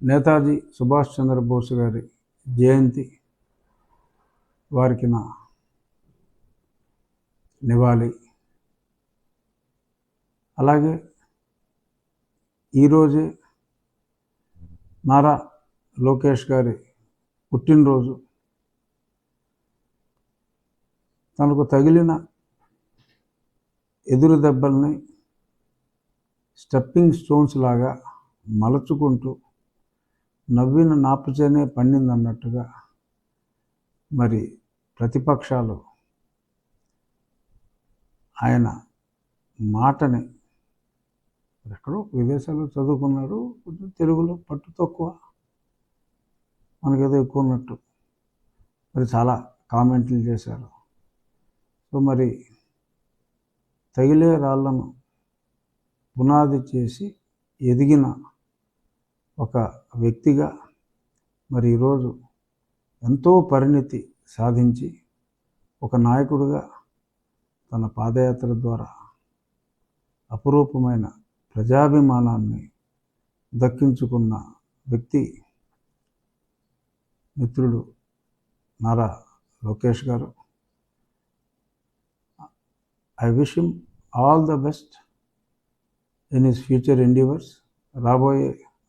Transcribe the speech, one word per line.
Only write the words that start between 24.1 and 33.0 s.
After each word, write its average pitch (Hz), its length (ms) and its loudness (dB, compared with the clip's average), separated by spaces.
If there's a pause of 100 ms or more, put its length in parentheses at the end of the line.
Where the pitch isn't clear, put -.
దెబ్బల్ని 139 460 2 (1700)
స్టెప్పింగ్ 160 580 2
స్టోన్స్ 147 360 0 (100)
లాగా 123 260 0 (680)
మలచుకుంటూ, 131 720 -2 (1160)
నవ్విన 135 440 4 (120)
నాపుచేనే 143 580 0 (120)
పండిందన్నట్టుగా 123 920 0 (1500)